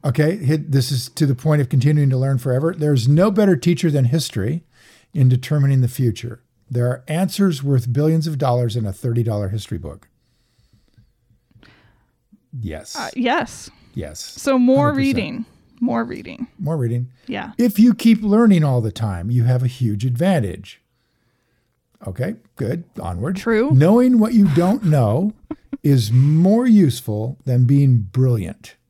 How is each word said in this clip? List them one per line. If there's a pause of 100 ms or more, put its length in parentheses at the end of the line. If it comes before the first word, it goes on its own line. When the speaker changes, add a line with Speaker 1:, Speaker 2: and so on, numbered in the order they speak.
Speaker 1:
Okay,
hit,
this
is
to
the
point
of
continuing
to
learn
forever.
"There's
no
better
teacher
than
history (500)
in
determining
the
future. (300)
There
are
answers
worth
billions
of
dollars
in
a
thirty
dollar
history
book." (2500)
Yes.
Speaker 2:
Uh,
yes. (260)
Speaker 1:
Yes.
Speaker 2:
So
more
Speaker 1:
Hundred
percent.
Speaker 2:
reading. (340)
More
reading. (120)
Speaker 1:
More
reading. (180)
Speaker 2:
Yeah.
Speaker 1:
"If
you
keep
learning
all
the
time,
you
have
a
huge
advantage." (1200)
Okay, (220)
good. (160)
Onward.
Speaker 2:
True.
Speaker 1:
"Knowing
what
you
don't
know (160)
<laughs>
is
more
useful
than
being (120)
brilliant." (140)